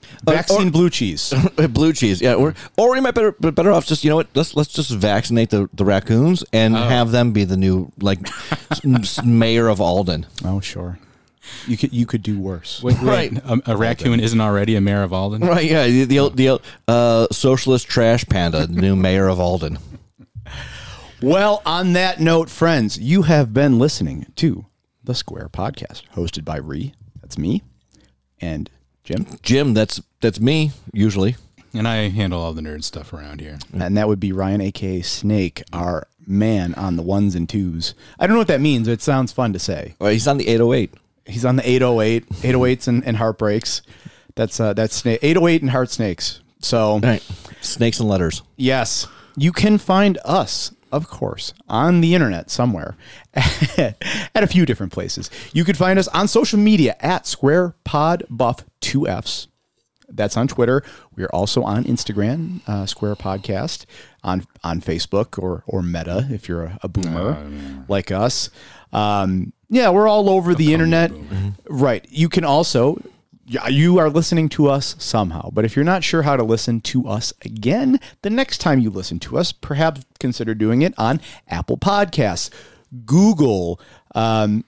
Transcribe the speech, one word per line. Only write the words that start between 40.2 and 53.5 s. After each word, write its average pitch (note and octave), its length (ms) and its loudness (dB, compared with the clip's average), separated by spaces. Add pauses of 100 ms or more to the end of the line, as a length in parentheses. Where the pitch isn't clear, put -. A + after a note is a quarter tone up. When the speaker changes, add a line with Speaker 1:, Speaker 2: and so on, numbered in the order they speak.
Speaker 1:
on C#3+ 100 2
the A2 100 -2
eight A2+ 120 4
oh A#2+ 120 4
eight. A#2+ 200 0 (320)
Speaker 2:
He's A#2 200 -8
on B2+ 100 2
the B2+ 140 0
eight B2+ 140 4
oh A#2+ 180 2
eight, A2 240 0 (180)
eight B2+ 140 0
oh B2+ 80 4
eights B2+ 240 0
and, B2 180 0
and A#2+ 100 -2
heartbreaks. A2 640 -2 (520)
That's, - 240 -4
uh, G#2+ 140 0
that's A2 300 -2
Sna-, A2+ 200 0
eight D#3 140 2
oh E3+ 100 2
eight D#3+ 160 2
and C3+ 80 0
Heart B2+ 200 0
Snakes. - 500 -6 (200)
So, G#2+ 380 2
Speaker 1:
Right. A2 240 0 (380)
Snakes - 400 -2
and A2 80 0
letters. F2+ 340 0 (140)
Speaker 2:
yes, B2+ 500 -2 (300)
you D3+ 160 2
can G#3 260 4
find F#3+ 480 2
us, - 480 -4 (180)
of D#3 160 -4
course, - 460 -8 (140)
on E3 340 2
the E3 120 4
internet G#2+ 360 0
somewhere A#2+ 460 -2 (180)
<laughs> - 200 -20
at C3 640 0 (380)